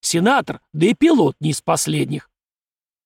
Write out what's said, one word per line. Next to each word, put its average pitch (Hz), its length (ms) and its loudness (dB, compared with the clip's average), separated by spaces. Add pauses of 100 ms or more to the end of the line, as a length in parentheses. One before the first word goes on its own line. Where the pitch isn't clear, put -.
сенатор, 220 600 -2 (120)
да 156 120 0
и 226 80 4
пилот 262 460 2
не 151 100 -2
из 143 120 -6
последних». 147 680 -4 (760)